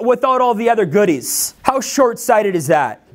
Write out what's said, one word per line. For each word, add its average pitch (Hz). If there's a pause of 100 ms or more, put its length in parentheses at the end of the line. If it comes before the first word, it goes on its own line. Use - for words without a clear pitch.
without 254
all 247
the 226
other 220
goodies. 160 (100)
How 262
short-sighted 226
is 151
that? 143 (140)